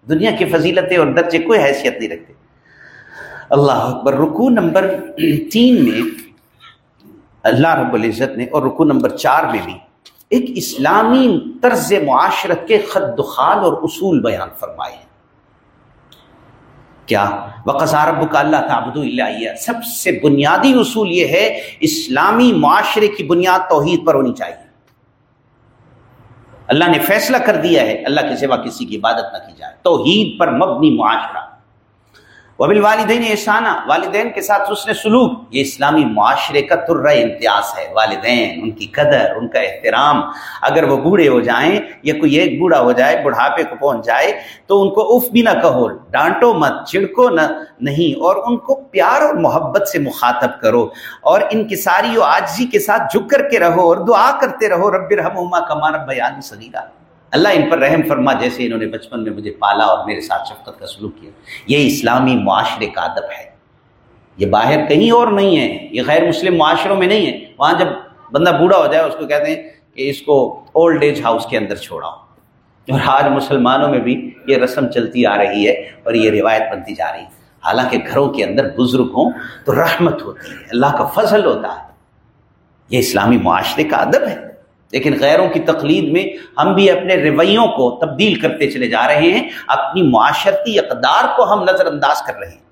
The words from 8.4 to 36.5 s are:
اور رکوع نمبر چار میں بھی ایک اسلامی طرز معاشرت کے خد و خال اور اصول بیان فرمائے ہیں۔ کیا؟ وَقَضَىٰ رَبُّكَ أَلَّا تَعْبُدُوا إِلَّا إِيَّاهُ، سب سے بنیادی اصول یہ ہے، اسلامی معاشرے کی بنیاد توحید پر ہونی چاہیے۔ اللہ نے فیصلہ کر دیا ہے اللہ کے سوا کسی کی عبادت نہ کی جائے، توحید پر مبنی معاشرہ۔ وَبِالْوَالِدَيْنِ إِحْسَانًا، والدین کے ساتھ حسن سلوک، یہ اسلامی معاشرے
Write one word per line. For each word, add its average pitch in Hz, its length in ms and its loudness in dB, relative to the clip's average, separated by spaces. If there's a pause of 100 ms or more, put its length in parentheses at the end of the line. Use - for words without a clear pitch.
اور 143 180 -2
رکوع 131 220 0
نمبر 131 320 2
چار 147 280 2
میں 117 200 -4
بھی 87 140 -14 (500)
ایک 247 200 2
اسلامی 220 920 0 (220)
طرز 240 300 0 (140)
معاشرت 165 640 0
کے 220 100 4
خد 196 400 -4
و 143 40 -2
خال 170 360 0
اور 180 140 0 (100)
اصول 165 400 -2
بیان 98 260 -4 (100)
فرمائے - 340 -12
ہیں۔ - 180 -20 (2000)
کیا؟ 101 240 0 (360)
وَقَضَىٰ 156 420 0
رَبُّكَ 156 300 0
أَلَّا 147 220 2
تَعْبُدُوا 127 440 -4
إِلَّا 123 220 -2
إِيَّاهُ، 110 320 -8
سب 240 260 -8
سے - 380 -4
بنیادی 151 500 4
اصول 214 400 0
یہ 170 140 2
ہے، 294 340 0 (200)
اسلامی 196 720 2
معاشرے 180 560 2
کی 190 160 -6
بنیاد 180 340 2 (120)
توحید 160 360 0
پر 156 80 4
ہونی 131 180 0
چاہیے۔ - 380 -12 (2000)
اللہ 156 180 2
نے 170 140 2
فیصلہ 220 380 0
کر 220 200 2
دیا 165 260 2
ہے - 220 -2
اللہ 143 160 0
کے 127 160 -4
سوا 131 200 0
کسی 117 280 -8
کی 104 120 -10
عبادت 117 360 -2
نہ 95 140 -12
کی - 120 -20
جائے، - 240 -18
توحید 175 580 0
پر 175 100 2
مبنی 143 400 2
معاشرہ۔ 113 600 -2 (1080)
وَبِالْوَالِدَيْنِ 214 680 2
إِحْسَانًا، 214 600 -2
والدین 196 440 0
کے 202 80 -8
ساتھ 202 320 0
حسن 208 220 -4
سلوک، 214 380 2 (180)
یہ 131 100 -2
اسلامی 143 440 0
معاشرے 123 580 0